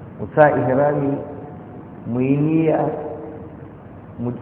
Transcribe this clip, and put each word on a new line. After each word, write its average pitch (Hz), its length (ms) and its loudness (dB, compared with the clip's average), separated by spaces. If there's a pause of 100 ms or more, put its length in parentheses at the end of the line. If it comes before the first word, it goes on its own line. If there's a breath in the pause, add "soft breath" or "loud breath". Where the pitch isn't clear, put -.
(200)
mu 107 120 -6
sa 151 180 8
ihrami, 139 680 2 (840)
mu 117 180 -2
yi 135 160 4
niyya, 151 500 4 (1300)
mu 120 160 -4 (100)